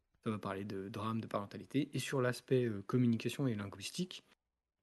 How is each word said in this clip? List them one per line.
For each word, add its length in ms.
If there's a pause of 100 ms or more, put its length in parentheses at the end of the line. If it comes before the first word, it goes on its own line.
(240)
ça 60
va 80
parler 260
de 240
drame, 320
de 60
parentalité, 680
et 40
sur 220
l'aspect, 460
euh, 200
communication 600
et 80
linguistique, 680 (580)